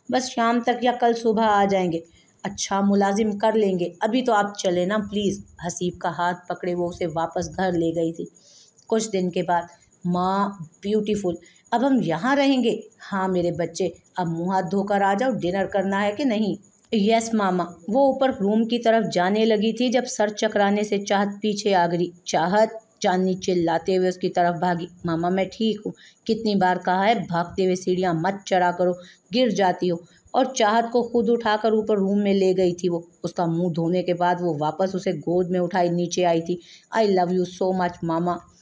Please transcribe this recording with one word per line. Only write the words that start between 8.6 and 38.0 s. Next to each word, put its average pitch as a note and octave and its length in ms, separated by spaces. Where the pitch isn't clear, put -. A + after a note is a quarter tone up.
कुछ A3 220
दिन F#3 200
के F3+ 140
बाद, E3+ 240
"माँ, F#3 640
ब्यूटीफुल, G3+ 560
अब A#3 100
हम C4+ 180
यहाँ E3+ 340
रहेंगे?" C4+ 480
"हाँ F#3+ 280
मेरे F3 240
बच्चे, E3+ 420
अब F3 80
मुँह E3+ 260
हाथ F#3+ 100
धोकर G3 400
आ G3 100
जाओ, B3 180
डिनर F3+ 340
करना G3 340
है G#3 120
कि C#4 140
नहीं?" G#3+ 320
"यस A3+ 400
मामा।" F#3 420
वो C4+ 240
ऊपर C4 180
रूम A3 240
की A#3 140
तरफ A3+ 320
जाने G3 340
लगी A3 280
थी A#3 160
जब B3 140
सर G#3 260
चकराने G#3 540
से G#3 160
चाहत G3+ 420
पीछे G3+ 320
आ F3 140
गई। F3 260
"चाहत!" G3+ 520
चांदनी F#3 340
चिल्लाते F3 600
हुए F#3 140
उसकी F#3 200
तरफ F3 260
भागी। E3+ 320
"मामा, E3+ 240
मैं F#3+ 200
ठीक A3 360
हूँ, F3+ 80
कितनी A3 300
बार F3+ 220
कहा F#3 260
है, G3+ 240
भागते E3+ 380
हुए F#3 100
सीढ़ियाँ F#3 380
मत F#3+ 340
चढ़ा F3+ 240
करो, F3+ 260
गिर B3 180
जाती F3+ 360
हो।" E3+ 160
और C4 100
चाहत A#3 480
को A#3+ 100
खुद A#3 260
उठाकर A3+ 440
ऊपर G#3+ 220
रूम G3 240
में G3+ 140
ले F#3+ 200
गई F#3 200
थी F3+ 160
वो। E3+ 180
उसका E3+ 220
मुंह E3 280
धोने E3+ 300
के F3+ 100
बाद F3 280
वो E3 160
वापस D#3+ 380
उसे F#3 180
गोद E3+ 360
में F3+ 100
उठाई F3 300
नीचे F3 340
आई E3 180
थी। F3 200
"I A3+ 40
love F#3 300
you F#3 120
so F#3 380
much F3 220